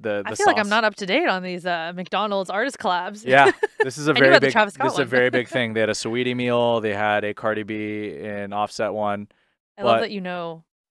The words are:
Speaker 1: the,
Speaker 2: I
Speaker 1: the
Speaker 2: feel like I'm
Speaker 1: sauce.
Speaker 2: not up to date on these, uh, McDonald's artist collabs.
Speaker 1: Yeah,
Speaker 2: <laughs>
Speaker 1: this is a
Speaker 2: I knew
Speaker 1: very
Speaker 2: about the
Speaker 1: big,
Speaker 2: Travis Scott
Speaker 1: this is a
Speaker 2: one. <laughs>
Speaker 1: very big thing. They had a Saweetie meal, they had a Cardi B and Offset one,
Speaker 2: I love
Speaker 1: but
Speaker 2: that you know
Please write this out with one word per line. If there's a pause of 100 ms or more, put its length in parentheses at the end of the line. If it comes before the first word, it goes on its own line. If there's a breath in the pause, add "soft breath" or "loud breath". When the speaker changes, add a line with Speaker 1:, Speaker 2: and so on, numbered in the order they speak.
Speaker 1:
the,
Speaker 2:
I
Speaker 1:
the
Speaker 2:
feel
like
I'm
Speaker 1:
sauce.
Speaker 2:
not
up
to
date
on
these,
uh,
McDonald's
artist
collabs.
Speaker 1:
Yeah, (160)
Speaker 2:
<laughs>
Speaker 1:
this
is
a
Speaker 2:
I
knew
Speaker 1:
very
Speaker 2:
about
the
Speaker 1:
big,
Speaker 2:
Travis
Scott
Speaker 1:
this
is
a
Speaker 2:
one.
<laughs>
Speaker 1:
very
big
thing.
They
had
a
Saweetie
meal,
they
had
a
Cardi
B
and
Offset
one, (500)
Speaker 2:
I
love
Speaker 1:
but
Speaker 2:
that
you
know (280)